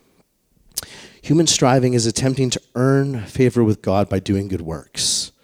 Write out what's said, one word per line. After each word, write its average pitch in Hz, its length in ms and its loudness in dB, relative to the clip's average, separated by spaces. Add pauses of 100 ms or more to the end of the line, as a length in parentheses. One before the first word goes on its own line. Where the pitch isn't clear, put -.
(1200)
Human 160 260 2
striving 127 460 2
is 117 120 0
attempting 131 440 -2
to - 120 -6 (140)
earn 135 500 0
favor 123 380 2
with 107 180 0
God 98 280 0
by 95 100 0
doing 98 280 -2
good 92 140 -6
works, - 720 -8 (120)